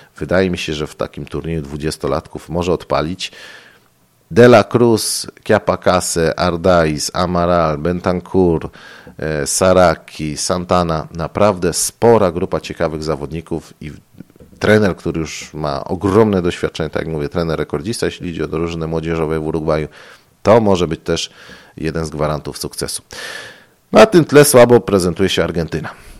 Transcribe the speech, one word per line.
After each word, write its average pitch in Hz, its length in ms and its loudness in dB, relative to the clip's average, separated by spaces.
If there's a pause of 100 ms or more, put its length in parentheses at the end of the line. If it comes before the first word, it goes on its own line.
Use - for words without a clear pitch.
(180)
wydaje 90 320 0
mi 87 80 -4
się, - 160 -8
że 76 140 -6
w - 80 -20
takim - 300 -10
turnieju 78 360 -8
dwudziestolatków 73 880 -8
może 87 240 -2
odpalić. 76 580 -6 (1000)
De 117 140 6
la 117 180 8
Cruz, 117 640 0 (200)
Chiapacase, 90 920 0
Ardaiz, 85 760 0
Amaral, 87 640 0
Bentancur, 87 920 -2 (480)
e, 76 300 -4
Saraki, 85 920 2
Santana. 87 720 -2
Naprawdę 87 640 -2
spora 107 580 2
grupa 87 280 -4
ciekawych 78 440 -6
zawodników 76 800 -8
i 73 100 -14 (680)
trener, 104 360 4
który 82 240 -6
już - 340 -10
ma 73 300 -6
ogromne 98 580 2
doświadczenie, 85 480 -4
tak 76 120 -4
jak 76 100 -8
mówię, 73 180 -6
trener 82 300 -4
rekordzista, 78 460 -6
jeśli 87 240 -6
idzie 82 140 -8
o 73 40 -6
drużynę 82 400 -6
młodzieżową 80 540 -4
w 78 60 -6
Urugwaju, 78 400 -2 (560)
to 110 180 6
może 92 260 2
być 80 140 -6
też - 280 -4 (480)
jeden 80 280 -6
z 76 40 -8
gwarantów 73 480 -4
sukcesu. - 440 -10 (920)
Na 214 140 8
tym 180 200 4
tle 143 200 6
słabo 120 340 8
prezentuje 92 500 0
się 90 140 0
Argentyna. 82 460 -4 (300)